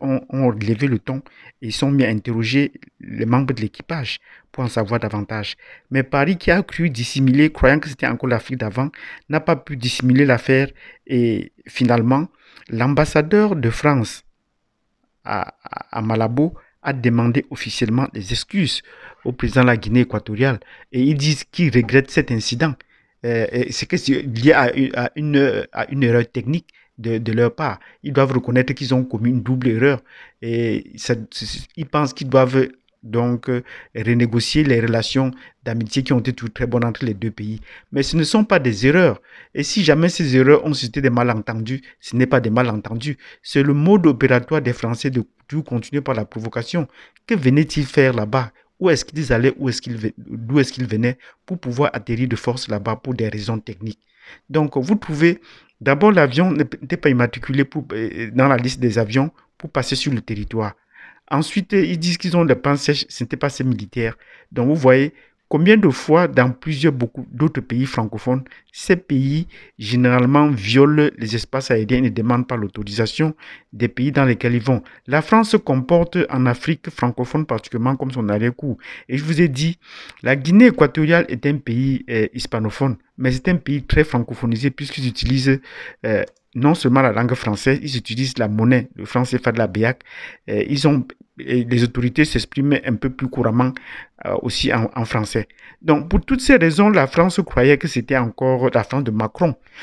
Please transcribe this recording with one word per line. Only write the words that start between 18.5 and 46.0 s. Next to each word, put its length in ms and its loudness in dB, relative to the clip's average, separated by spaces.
au 80 -4
président 300 0
de 60 6
la 100 4
Guinée 240 2
équatoriale 580 -2
et 100 -2
ils 160 2
disent 260 -2
qu'ils 320 -2
regrettent 360 2
cet 200 0
incident. 420 -2
Euh, 280 -2
et 200 -4
c'est 160 -8
que 100 -2
c'est 240 0
lié 300 2
à 240 4
une, 200 0
à 200 -4
une, 580 0
à 180 -6
une 120 -2
erreur 280 4
technique 360 -4
de, 180 -4
de 140 -4
leur 240 2
part. 240 -6
Ils 100 -6
doivent 200 2
reconnaître 400 0
qu'ils 200 -4
ont 100 2
commis 280 -2
une 100 0
double 280 -2
erreur 340 2
et 520 -4
ça, 200 -4
c'est, 440 -12
ils 120 -8
pensent 260 -2
qu'ils 160 -10
doivent 380 2
donc, 480 -4
euh, 140 -4
renégocier 680 0
les 160 2
relations 520 0
d'amitié 400 -4
qui 100 0
ont 60 2
été 140 -2
toutes 200 -10
très 140 -4
bonnes 180 0
entre 180 -4
les 100 -2
deux 180 -6
pays. 300 -10
Mais 120 0
ce 120 -4
ne 80 2
sont 220 2
pas 140 4
des 280 0
erreurs. 340 4
Et 100 -4
si 200 -2
jamais 260 4
ces 260 0
erreurs 300 6
ont 80 0
suscité 280 -6
des 100 2
malentendus, 720 -2
ce 160 -10
n'est 100 2
pas 140 2
des 100 -2
malentendus. 680 -2
C'est 180 0
le 120 4
mode 340 4
opératoire 540 2
des 120 -2
Français 360 -4
de 140 -2
toujours 160 -4
continuer 380 -6